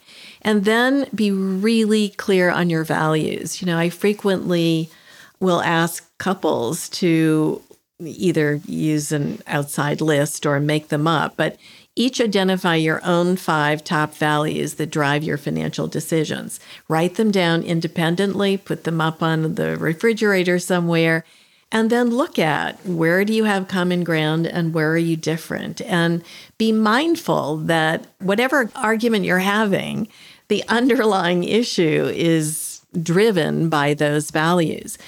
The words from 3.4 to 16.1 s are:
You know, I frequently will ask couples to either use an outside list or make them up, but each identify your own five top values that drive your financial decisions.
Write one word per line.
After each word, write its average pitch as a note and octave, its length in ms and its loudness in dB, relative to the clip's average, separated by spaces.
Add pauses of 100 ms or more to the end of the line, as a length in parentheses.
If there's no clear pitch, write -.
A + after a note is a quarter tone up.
You F#3 40 -4
know, E3+ 120 0
I E3+ 120 0
frequently F3 1000 0 (500)
will F3+ 220 2
ask E3 460 -2 (100)
couples D#3 720 -2
to D#3+ 720 0 (400)
either D3+ 640 0
use D#3 460 -2
an D3 360 -4
outside D3 540 -2
list D3+ 440 0
or C#3+ 140 2
make D3+ 300 -2
them D3+ 180 0
up, D#3 300 0
but - 200 -2 (380)
each B3+ 240 0
identify F#3+ 560 2
your D#3+ 300 0
own F3 300 2
five D3+ 480 0
top D3+ 320 -2
values D3+ 580 -2
that D3 160 -6
drive D3 340 0
your D3+ 140 -2
financial D#3 500 -4
decisions. D#3 720 -4 (300)